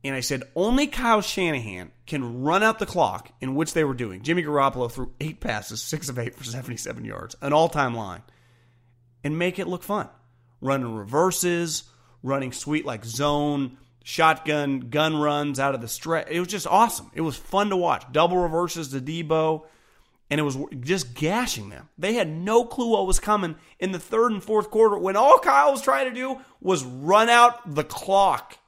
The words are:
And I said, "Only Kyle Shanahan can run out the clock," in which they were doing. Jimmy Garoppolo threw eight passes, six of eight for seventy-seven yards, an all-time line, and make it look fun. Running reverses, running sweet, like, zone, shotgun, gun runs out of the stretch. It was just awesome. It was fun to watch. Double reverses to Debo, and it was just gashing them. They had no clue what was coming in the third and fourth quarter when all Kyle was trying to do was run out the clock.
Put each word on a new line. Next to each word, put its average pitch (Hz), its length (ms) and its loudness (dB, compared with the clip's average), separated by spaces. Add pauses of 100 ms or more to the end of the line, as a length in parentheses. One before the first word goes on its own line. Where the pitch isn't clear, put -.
And 135 100 -4
I 131 60 -4
said, 127 240 -4 (100)
"Only 247 320 2
Kyle 233 340 2
Shanahan 123 680 -4 (160)
can 127 360 -6
run 175 200 4
out 220 160 4
the 202 80 -2
clock," 120 540 -2
in 131 140 -4
which 156 180 -2
they 160 120 2
were 135 100 0
doing. 107 280 -8
Jimmy 165 200 0
Garoppolo 139 480 0
threw 127 300 -8
eight 156 200 -8
passes, 110 420 -6
six - 260 -6
of 127 100 -6
eight 113 160 -6
for 135 100 -18
seventy-seven 117 600 -10
yards, 101 360 -12
an 143 120 -2
all-time 151 420 2
line, 98 280 -8 (1000)
and 151 160 -4
make 180 200 -2
it 175 100 -4
look 180 140 -6
fun. 202 260 -4 (520)
Running 127 340 -2
reverses, 170 920 0 (380)
running 131 300 -4
sweet, 151 340 -4
like, 113 180 -8
zone, 143 760 0 (240)
shotgun, 147 880 0
gun 156 260 2
runs 147 420 0
out 139 160 0
of 120 60 -6
the 117 80 -12
stretch. - 420 -4
It 165 80 -2
was 180 100 -2
just 196 180 -6
awesome. - 480 2
It 151 80 -4
was 156 140 -2
fun 202 340 0
to 196 60 2
watch. 170 360 2
Double 170 240 4
reverses 165 520 0
to 135 120 -6
Debo, 160 640 -2 (680)
and 143 80 2
it 151 60 2
was 135 140 -2 (220)
just 135 340 -4
gashing 156 560 -2
them. 71 260 -18
They 190 160 -2
had 208 160 0
no 202 380 0
clue 240 240 -4
what 196 160 2
was 185 140 2
coming 190 360 0 (220)
in 190 140 -4
the 180 60 -6
third 226 340 0
and 196 100 -4
fourth 208 280 -2
quarter 214 280 4
when 190 180 0
all 254 220 8
Kyle 277 340 6
was 247 80 -2
trying 262 300 0
to 226 40 -10
do 262 260 -6 (200)
was 175 240 0
run 165 460 4
out 240 440 4
the 147 100 0
clock. 190 840 0